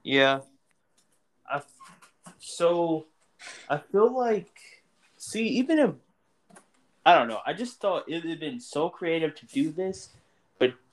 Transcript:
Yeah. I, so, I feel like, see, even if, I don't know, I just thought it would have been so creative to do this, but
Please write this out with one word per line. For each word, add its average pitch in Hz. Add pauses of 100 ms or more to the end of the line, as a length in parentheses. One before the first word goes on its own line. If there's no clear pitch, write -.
Yeah. 135 (1080)
I, 139 (760)
so, 170 (640)
I 147
feel 208
like, 226 (340)
see, 220
even 269
if, 226 (1120)
I 170
don't 123
know, 107
I -
just 240
thought 185
it 165
would 165
have 160
been 135
so 151
creative 165
to -
do 151
this, 185 (500)
but 127 (200)